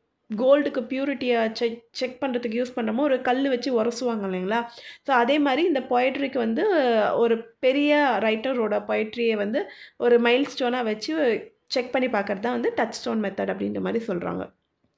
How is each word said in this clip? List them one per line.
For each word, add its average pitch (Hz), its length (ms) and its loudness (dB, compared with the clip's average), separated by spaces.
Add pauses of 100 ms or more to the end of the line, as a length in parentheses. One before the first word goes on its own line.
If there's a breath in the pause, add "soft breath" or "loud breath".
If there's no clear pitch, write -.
(360)
கோல்டுக்கு 277 520 4
பியூரிட்டியை 254 640 0
செக், 233 380 -4
செக் 254 320 -6
பண்றதுக்கு 240 420 -2
யூஸ் 247 120 -10
பண்றோமோ, 220 220 -2
ஒரு 262 240 2
கல்லு 262 260 0
வச்சு 247 360 0
உரசுவாங்க 233 400 -2
இல்லைங்களா? 190 400 -2 (380 loud breath)
So, 277 140 0
அதே 294 220 4
மாதிரி 285 280 2
இந்த 285 140 2
பொயட்ரிக்கு 262 580 0
வந்து 240 300 0 (480)
ஒரு 226 420 0
பெரிய 285 640 4
ரைட்டரோட 220 680 0
பொயட்ரியை 220 460 0
வந்து 214 360 -2 (260 loud breath)
ஒரு 240 240 6
மைல்ஸ்டோனா 247 640 2
வச்சு 233 680 -2 (160)
செக் 247 260 -4
பண்ணி 262 160 0
பார்க்கறது 202 300 -2
தான் 233 140 -4
வந்து 247 240 -2
டச்ஸ்டோன் 226 460 -2
மெத்தட் 196 280 -4
அப்படின்ற 202 300 -4
மாதிரி 202 240 -2
சொல்றாங்க. 180 500 -6 (440)